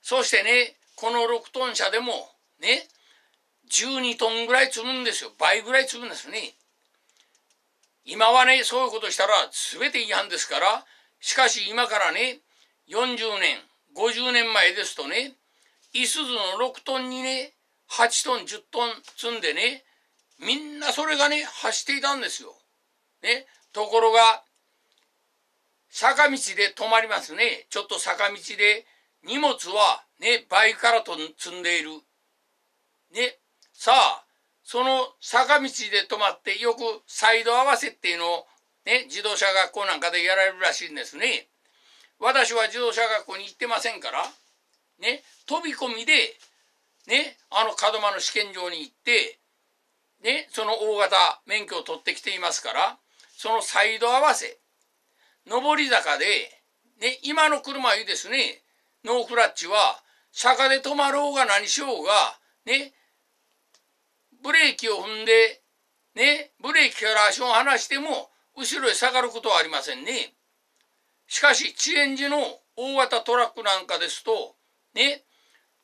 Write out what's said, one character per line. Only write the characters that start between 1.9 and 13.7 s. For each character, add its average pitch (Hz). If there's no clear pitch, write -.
で 220
も、 240
ね、 233
十 262
二 240
ト 226
ン 226
ぐ 233
ら 262
い 262
積 233
む 254
ん 254
で 220
す -
よ。 -
倍 196
ぐ 226
ら 269
い 269
積 240
む 240
ん 208
で 160
す 143
ね。 190
今 214
は 254
ね、 254
そ 254
う 254
い -
う -
こ 220
と 202
し -
た 196
ら 208
全 269
て 240
違 208
反 196
で -
す -
か 147
ら、 208
し -
か 262
し 208
今 233
か 214
ら 175
ね、 247
四 240
十 220
年、 147